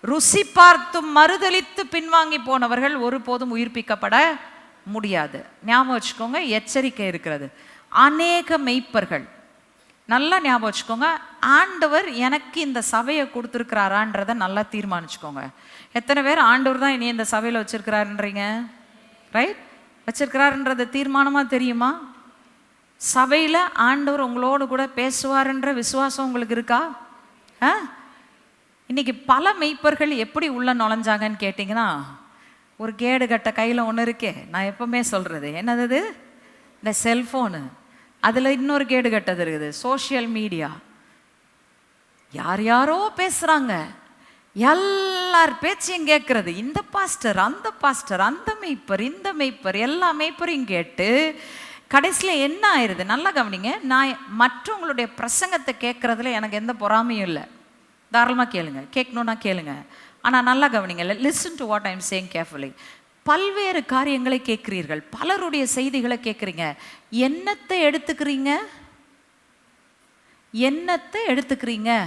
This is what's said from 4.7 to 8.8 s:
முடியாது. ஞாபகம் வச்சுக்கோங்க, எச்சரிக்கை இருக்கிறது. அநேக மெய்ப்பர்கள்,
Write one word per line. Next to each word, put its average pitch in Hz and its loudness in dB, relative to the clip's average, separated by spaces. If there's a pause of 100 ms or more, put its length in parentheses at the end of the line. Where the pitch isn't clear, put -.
முடியாது. 190 -4 (200)
ஞாபகம் 254 4
வச்சுக்கோங்க, 262 -6
எச்சரிக்கை 226 -2
இருக்கிறது. 156 -6 (360)
அநேக 330 4
மெய்ப்பர்கள், 240 -2 (760)